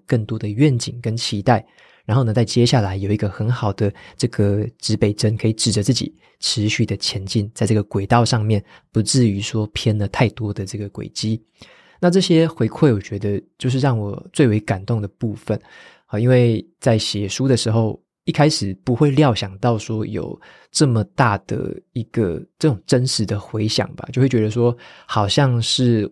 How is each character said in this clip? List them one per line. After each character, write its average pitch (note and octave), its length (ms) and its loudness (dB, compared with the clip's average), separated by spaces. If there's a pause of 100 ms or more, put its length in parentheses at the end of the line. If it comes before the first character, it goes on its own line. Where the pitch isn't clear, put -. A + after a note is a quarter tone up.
更 A2+ 200 0
多 A2 120 -6
的 G#2+ 120 -6
愿 B2+ 280 2
景 A#2+ 240 -8
跟 A2+ 140 -4
期 G#2+ 260 -4
待。 A#2+ 240 2 (400)
然 - 120 0
后 C3+ 60 2
呢， A2 100 0
在 A2+ 120 2
接 A#2+ 200 2
下 B2 140 4
来 F#2+ 160 0
有 G2 160 -4
一 G#2+ 60 2
个 G#2+ 100 -2
很 G#2+ 240 -4
好 A2 220 -2
的 G2+ 200 -2 (220)
这 - 140 -2
个 G2+ 360 0 (140)
指 - 160 -2
北 G#2+ 160 2
针， G#2+ 240 0
可 G#2+ 100 -4
以 A2 60 2
指 G#2+ 220 -2
着 G#2 100 0
自 B2+ 100 2
己 - 220 -4 (240)
持 G#2+ 300 -2
续 A2 160 0
的 G2+ 100 -4
前 F#2+ 300 -6
进， G#2 280 -2
在 G2+ 140 0
这 G#2+ 80 2
个 G#2 80 2
轨 - 240 -4
道 A#2 160 4
上 A2 220 0
面， G#2+ 180 0 (300)
不 A2 80 2
至 A#2+ 260 2
于 G2 140 -2
说 G#2+ 320 -4
偏 G#2+ 240 0
了 G2+ 100 -2
太 A2 220 0
多 G#2 240 -6
的 F#2+ 120 -8
这 G2 120 -10
个 G#2 100 -8
轨 G#2+ 220 -12
迹。 A2 340 -4 (560)
那 F3+ 100 4
这 F#3 120 4
些 E3 260 4
回 C#3+ 220 -2
馈， C#3 240 4
我 G2+ 80 0
觉 G2+ 180 -10
得 G2+ 240 -4 (140)
就 C3 120 -2
是 C3 80 0
让 B2+ 220 2
我 G#2 320 -8
最 C#3 160 4
为 G#2+ 100 4
感 G2 280 -4
动 A2+ 160 -2
的 G2+ 80 -6
部 A2 260 -6
分。 - 240 -4 (460)
啊， - 120 -6
因 A#2+ 120 2
为 A#2+ 360 4 (140)
在 A2+ 180 2
写 G#2 300 -4
书 C3 180 -4
的 C3 120 4
时 A#2 120 -2
候， A2 320 0 (220)
一 - 80 -2
开 D3+ 180 4
始 G2 240 -2 (120)
不 B2 100 2
会 D3 160 4
料 C3+ 240 4
想 F#2+ 220 -8
到 A#2 200 0
说 A2 280 -6
有 - 340 -8 (300)
这 - 160 2
么 A2+ 160 2 (140)
大 A2 240 2
的 - 340 -6 (200)
一 A#2+ 180 -6
个 F#2 340 -2 (140)
这 D#3+ 80 2
种 B2 180 0
真 B2+ 220 2
实 A2 180 -2
的 G2 140 -4
回 G#2+ 260 -4
响 - 300 -2
吧， - 160 -14
就 B2 100 0
会 C3+ 60 6
觉 B2 140 2
得 G#2+ 100 0
说 A#2+ 240 2 (300)
好 G#2 220 0
像 B2 340 2
是 A#2 500 2